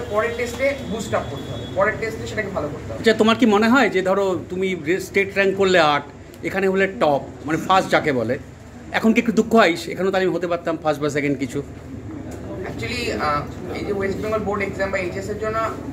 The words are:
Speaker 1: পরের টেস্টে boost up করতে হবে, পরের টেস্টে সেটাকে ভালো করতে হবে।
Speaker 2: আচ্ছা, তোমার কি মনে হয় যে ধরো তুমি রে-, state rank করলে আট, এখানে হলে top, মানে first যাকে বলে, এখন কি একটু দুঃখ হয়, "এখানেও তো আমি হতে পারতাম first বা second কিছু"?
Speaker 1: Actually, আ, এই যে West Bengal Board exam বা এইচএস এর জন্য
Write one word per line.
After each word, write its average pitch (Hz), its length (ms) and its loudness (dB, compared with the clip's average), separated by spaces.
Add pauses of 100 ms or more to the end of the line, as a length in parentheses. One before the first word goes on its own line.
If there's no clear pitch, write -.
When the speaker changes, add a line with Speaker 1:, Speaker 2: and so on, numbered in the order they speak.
(100)
Speaker 1:
পরের 220 260 0
টেস্টে 262 380 0 (160)
boost 220 240 -6
up 180 160 0
করতে - 220 -8
হবে, - 220 -8
পরের 208 260 2
টেস্টে 220 260 -6
সেটাকে 208 220 -4
ভালো 156 200 -4
করতে - 160 -8
হবে। - 140 -8
Speaker 2:
আচ্ছা, 220 140 6
তোমার 220 240 6
কি 240 100 4
মনে 214 220 6
হয় 240 220 6
যে 180 120 0
ধরো 190 380 2 (100)
তুমি 185 340 -2
রে-, 180 160 0
state 196 340 -2
rank 190 220 2
করলে 190 220 6
আট, 147 240 6 (420)
এখানে 190 240 0
হলে 190 180 2
top, 151 340 2 (260)
মানে 156 120 0
first 190 320 2
যাকে 151 220 2
বলে, 120 260 0 (540)
এখন 220 200 4
কি 226 80 6
একটু 226 120 0
দুঃখ 220 220 2
হয়, 175 220 6 (100)
"এখানেও 180 240 -2
তো 190 60 0
আমি 190 100 2
হতে 170 200 0
পারতাম 170 300 -2
first 151 260 0
বা 147 80 0
second 139 280 0
কিছু"? 135 240 -4 (1000)
Speaker 1:
Actually, - 580 -4
আ, 147 180 0 (340)
এই - 100 -6
যে - 80 -4
West 196 260 -2
Bengal 214 200 -2
Board 202 240 -2
exam 190 280 -4
বা 196 80 -2
এইচএস 190 300 -6
এর 208 100 -6
জন্য 220 200 -4 (340)